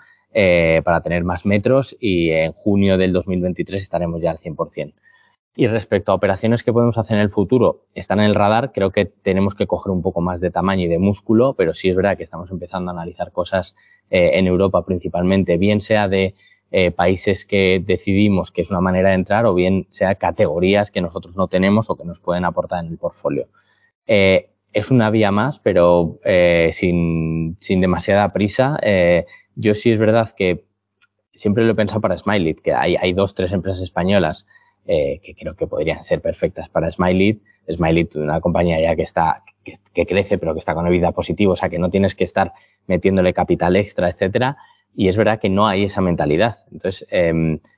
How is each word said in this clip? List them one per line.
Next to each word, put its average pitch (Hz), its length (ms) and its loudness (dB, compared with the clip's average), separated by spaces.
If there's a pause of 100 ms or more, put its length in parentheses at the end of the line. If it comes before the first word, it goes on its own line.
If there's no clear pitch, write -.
(340)
eh, 85 500 4
para 82 180 0
tener 85 220 -4
más 87 220 -6
metros 117 540 0
y 87 320 0
en 80 200 0
junio 98 460 0
del 92 160 2
dos 90 140 -2
mil 90 140 -4
veintitrés 90 420 -6
estaremos 85 380 -6
ya 82 100 -2
al 78 80 -12
cien 80 160 -12
por 80 140 -6
cien. - 240 -12 (640)
Y - 120 2
respecto 104 440 -2
a 95 40 4
operaciones 104 480 0
que 123 80 0
podemos 117 260 0
hacer 110 200 -2
en 104 60 2
el 101 80 0
futuro, 104 540 0 (100)
están 104 240 -2
en 104 60 4
el 104 100 2
radar, 107 360 2
creo 98 200 0
que 101 140 0
tenemos 98 500 -2
que 101 100 -2
coger 90 260 -4
un 90 120 -2
poco 90 180 -2
más 90 180 -4
de 87 120 -2
tamaño 92 320 0
y 87 40 0
de 85 120 0
músculo, 110 580 2
pero 80 160 0
sí - 160 -2
es 90 60 2
verdad 95 200 2
que 82 80 -10
estamos 87 280 -14
empezando 90 400 -8
a - 20 -12
analizar 87 380 -10
cosas, 90 440 -6 (360)
eh, 87 220 4
en 92 120 2
Europa 92 400 2
principalmente, 90 720 0
bien 104 240 2
sea 104 260 0
de, 95 280 0 (340)
eh, 90 220 2
países 92 540 0
que 95 380 2
decidimos 98 680 0
que - 100 -4
es 90 80 -6
una 90 120 -2
manera 92 280 2
de 95 60 2
entrar 101 300 0
o 101 80 2
bien 90 360 0
sea 98 260 -2
categorías 92 760 0
que 95 100 -6
nosotros 87 340 -10
no 95 120 -2
tenemos 98 420 0
o - 60 -4
que - 80 -14
nos 87 160 -12
pueden 90 260 -4
aportar 87 380 -4
en 82 80 -10
el 80 60 -10
portfolio. 73 500 -6 (580)
Eh, 101 440 2 (240)
es 107 180 -4
una 113 180 4
vía 107 220 2
más, 110 280 -2
pero, 87 640 2
eh, 87 500 4
sin, 82 880 -2
sin 92 200 0
demasiada 92 500 0
prisa. 127 520 0
Eh, 87 420 2 (300)
yo 110 200 0
sí 117 160 2
es 110 60 2
verdad 110 380 2
que 90 300 -2 (680)
siempre 107 300 0
lo 113 80 4
he 98 40 -2
pensado 107 260 -2
para 92 160 -2
Smiley, 90 380 -2
que - 180 -2
hay, 76 220 0
hay 90 180 0
dos, 98 200 0
tres 92 200 -4
empresas 92 280 -4
españolas, 92 640 -2 (400)
eh, 73 380 -2
que 78 120 -20
creo 82 200 -12
que 80 120 -6
podrían 78 360 -4
ser 123 180 -2
perfectas - 480 -6
para 82 220 -2
Smiley. 92 500 2 (280)
Smiley, 82 460 0
una 76 240 -2
compañía 85 400 0
ya 82 160 0
que 82 80 -2
está, 82 400 -2 (200)
que, - 160 -18 (140)
que 85 120 -2
crece, 95 320 -2
pero 80 160 -4
que 80 60 -6
está 82 140 -6
con 85 140 -2
EBITDA 87 240 2
positivo, 98 420 0
o - 20 0
sea, 87 140 -4
que 85 100 -6
no 90 100 -2
tienes 98 240 0
que - 100 -6
estar 95 300 -2 (340)
metiéndole 185 460 2
capital 90 420 0
extra, - 340 -2
etcétera. 117 480 -2 (380)
Y 98 140 2
es 92 80 0
verdad 107 220 2
que 104 100 -2
no 98 180 2
hay 98 160 0
esa 95 180 -4
mentalidad. 87 580 0 (120)
Entonces, - 400 -10
em, 82 480 0 (180)